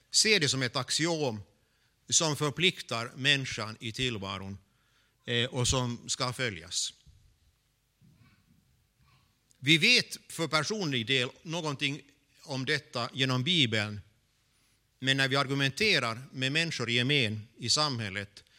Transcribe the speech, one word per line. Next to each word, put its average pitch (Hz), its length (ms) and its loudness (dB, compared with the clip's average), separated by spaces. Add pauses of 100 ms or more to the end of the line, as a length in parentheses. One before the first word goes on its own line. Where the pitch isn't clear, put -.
(120)
se 214 280 4
det 143 100 2
som 135 120 0
ett 123 140 -2
axiom 143 680 -2 (680)
som 151 260 4
förpliktar 143 800 -2
människan 131 640 0
i 113 120 -8
tillvaron, 98 680 -6 (680)
eh, 120 200 0
och 127 220 0
som 123 420 -2
ska 123 240 -2
följas. 92 600 -6 (2750)
Vi 151 180 6
vet 220 400 4 (120)
för 160 180 -4
personlig 151 600 -2
del 131 220 2 (140)
någonting 151 580 -4 (420)
om 131 220 -6
detta 135 480 -2
genom 131 300 2
Bibeln, 110 580 2 (1000)
men 135 180 2
när 135 100 2
vi 131 80 2
argumenterar 139 840 0 (100)
med 131 200 -2
människor 156 380 -2
i 117 40 0
gemen 120 540 2 (100)
i 117 120 -8
samhället 113 720 -2 (140)